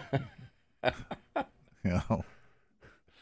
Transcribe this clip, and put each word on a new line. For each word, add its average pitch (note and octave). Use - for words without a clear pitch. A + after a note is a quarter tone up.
You F2+
know. F2+